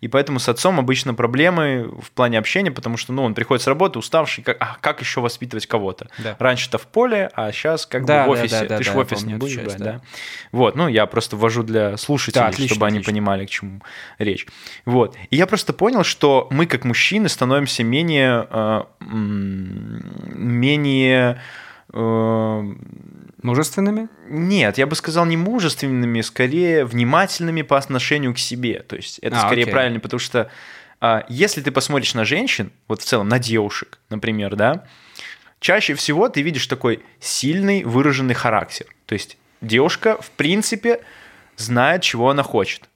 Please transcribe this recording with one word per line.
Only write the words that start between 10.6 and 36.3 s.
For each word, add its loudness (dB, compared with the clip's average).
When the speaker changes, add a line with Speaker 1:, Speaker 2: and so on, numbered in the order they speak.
Speaker 1:
ну, 2
я 4
просто -4
ввожу 2
для 0
слушателей, 0
Speaker 2:
Да, 4
отлично, 0
Speaker 1:
чтобы 2
они 0
Speaker 2:
отлично. -2
Speaker 1:
понимали, 0
к -12
чему -10
речь. -2
Вот. 2
И 0
я 4
просто -2
понял, 2
что -2
мы, 2
как -2
мужчины, 2
становимся 0
менее, 2
э, 0
м, -6
менее, 2
э, 0
Speaker 2:
Мужественными? 0
Speaker 1:
Нет, 2
я 4
бы -2
сказал, 0
не 0
мужественными, 0
скорее 2
внимательными 2
по 2
отношению 0
к -4
себе. -4
То -12
есть -14
это -4
Speaker 2:
А, 2
Speaker 1:
скорее 2
Speaker 2:
окей. -4
Speaker 1:
правильно, 2
потому -6
что, -2
а, 2
если 0
ты -2
посмотришь 0
на 0
женщин, -2
вот -4
в -10
целом 0
на 4
девушек, -2
например, -4
да, 2
чаще 2
всего 0